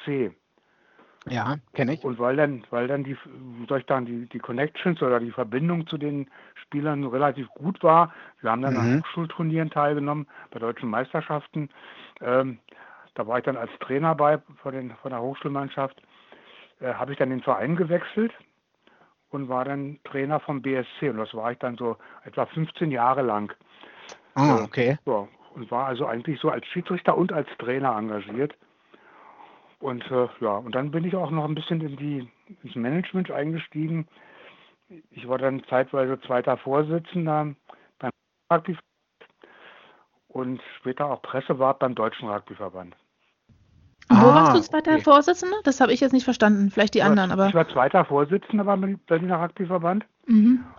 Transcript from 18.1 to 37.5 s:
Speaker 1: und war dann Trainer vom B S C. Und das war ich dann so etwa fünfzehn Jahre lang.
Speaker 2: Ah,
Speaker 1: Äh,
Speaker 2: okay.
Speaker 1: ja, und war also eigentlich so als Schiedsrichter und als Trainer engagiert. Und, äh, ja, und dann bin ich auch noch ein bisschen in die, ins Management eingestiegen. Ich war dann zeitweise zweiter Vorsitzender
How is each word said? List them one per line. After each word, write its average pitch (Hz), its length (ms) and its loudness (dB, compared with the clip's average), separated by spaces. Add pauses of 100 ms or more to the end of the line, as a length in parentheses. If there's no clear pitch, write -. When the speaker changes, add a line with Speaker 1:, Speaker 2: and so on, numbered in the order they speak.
Speaker 1:
und 139 220 -8
war 127 160 -2
dann 139 380 -8
Trainer 139 360 -4
vom 139 220 -6
B 135 120 -2
S 127 120 -2 (120)
C. 143 120 -2
Und 110 80 -6
das 110 160 -8
war 113 180 -4
ich 120 60 -10
dann 123 180 -6
so 117 220 -6 (260)
etwa - 220 -4
fünfzehn 160 440 -4
Jahre 127 300 2
lang. 104 340 -2 (800)
Speaker 2:
Ah, 135 220 4
Speaker 1:
Äh, 110 40 -2
Speaker 2:
okay. 123 420 0
Speaker 1:
ja, 104 240 -2 (260)
und 113 160 -14
war 123 160 -2
also 135 200 -4
eigentlich 120 340 -6
so 156 80 0
als 123 200 -4
Schiedsrichter 175 500 -2
und 180 120 2
als 156 180 -4 (100)
Trainer 127 360 -2
engagiert. 107 600 -4 (1300)
Und, 123 300 -8
äh, 123 180 2 (120)
ja, 107 160 0
und 117 180 -8
dann 139 160 -2
bin 165 140 -2
ich 185 120 -4
auch 165 140 -4
noch 156 160 -2
ein 156 80 -2
bisschen 160 260 -4
in 143 160 -8
die, 139 320 -6 (340)
ins 113 120 -16
Management 165 560 -4
eingestiegen. 156 760 -4 (1040)
Ich 117 160 -18
war 127 120 -2
dann 135 320 -2
zeitweise 131 500 0
zweiter 123 380 -2
Vorsitzender 151 960 -2 (440)